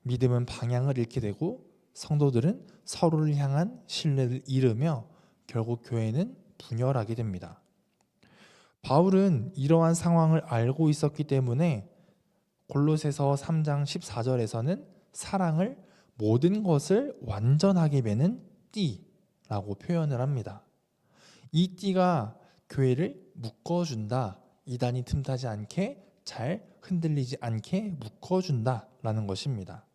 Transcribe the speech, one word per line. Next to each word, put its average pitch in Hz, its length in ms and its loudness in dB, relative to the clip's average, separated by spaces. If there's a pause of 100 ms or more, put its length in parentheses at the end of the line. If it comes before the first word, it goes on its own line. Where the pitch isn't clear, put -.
믿음은 123 460 0
방향을 127 500 -2
잃게 117 220 -2
되고 135 440 -6 (320)
성도들은 147 720 0 (160)
서로를 156 540 2
향한 143 500 -2
신뢰를 131 580 0
잃으며 131 640 2 (400)
결국 117 380 -4
교회는 117 520 -2 (200)
분열하게 117 580 -2
됩니다. 98 460 -8 (1200)
바울은 180 760 4
이러한 165 400 4
상황을 165 500 4
알고 131 440 2
있었기 147 340 0
때문에 131 680 0 (760)
골로새서 143 680 2
삼 160 260 -2
장 143 220 0
십사 120 380 -6
절에서는 123 600 -2 (280)
사랑을 190 680 -2 (340)
모든 131 480 2
것을 190 580 2
완전하게 143 800 4
매는 123 440 0 (260)
띠라고 104 1040 -6
표현을 151 460 -2
합니다. 120 420 -4 (880)
이 180 240 2
띠가 180 640 0 (320)
교회를 135 640 0
묶어준다, 120 1080 -4 (240)
이단이 123 380 -4
틈타지 131 440 -4
않게, 120 560 -6 (220)
잘 160 420 -6 (140)
흔들리지 151 580 -2
않게 170 600 -4
묶어준다라는 117 1300 -4
것입니다. 98 680 -8